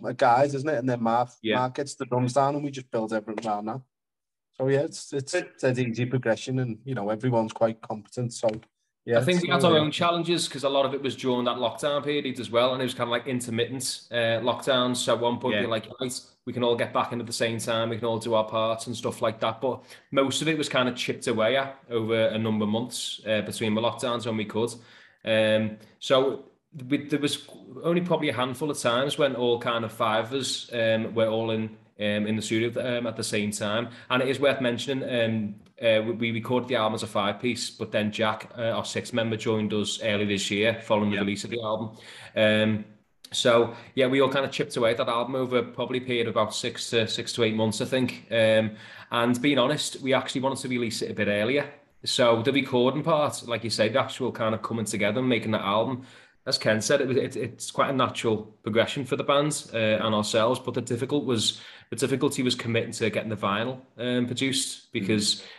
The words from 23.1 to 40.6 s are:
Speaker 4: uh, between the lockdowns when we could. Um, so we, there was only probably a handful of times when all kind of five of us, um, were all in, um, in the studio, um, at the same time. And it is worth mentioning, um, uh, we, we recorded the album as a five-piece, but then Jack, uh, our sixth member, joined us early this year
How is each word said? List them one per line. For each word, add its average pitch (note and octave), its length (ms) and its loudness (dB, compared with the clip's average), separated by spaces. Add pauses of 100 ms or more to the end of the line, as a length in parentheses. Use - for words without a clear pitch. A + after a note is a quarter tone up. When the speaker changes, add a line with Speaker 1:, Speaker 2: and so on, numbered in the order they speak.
Speaker 4:
uh, G#2+ 160 2
between A2 320 -2
the A2 60 2
lockdowns A#2 460 -2
when A2 100 -2
we G#2+ 80 -2
could. A2 300 -2 (500)
Um, A2 540 2 (220)
so C3+ 460 2 (420)
we, C#3+ 80 2 (100)
there C#3+ 140 0
was - 260 -4 (380)
only F3 160 2
probably E3 300 0
a - 40 -4
handful C3 360 -2
of C#3+ 80 -6
times C3 400 2
when C3+ 180 2
all A#2+ 240 2
kind A#2 240 0
of A2+ 80 -6
five A2+ 400 0
of C#3 80 -2
us, - 320 -6
um, A2+ 420 0
were A2+ 140 4
all A2 240 0
in, A2 120 0 (360)
um, G#2 260 0
in G#2+ 100 0
the G#2+ 60 -2
studio, A#2+ 560 0
um, A#2+ 80 -4
at A2 100 -6
the A2+ 80 -6
same G#2 260 0
time. G#2+ 380 -2 (220)
And B2+ 120 4
it B2+ 60 0
is B2+ 120 0
worth C3+ 200 4
mentioning, C3 480 -2
um, A2+ 460 0 (280)
uh, A2 200 6
we, A2+ 100 -2
we A2+ 200 -2
recorded A#2+ 360 0
the B2+ 80 0
album A2 180 2
as G#2+ 80 -4
a G#2+ 40 -4
five-piece, G#2 640 -2
but - 200 -8
then G#2 220 0
Jack, G#2+ 440 -2
uh, A#2+ 140 -6
our G#2 140 -2
sixth - 300 -6
member, A2+ 220 0
joined G#2+ 360 0
us G#2 300 -2
early G#2 240 0
this G2 240 -2
year A2 320 2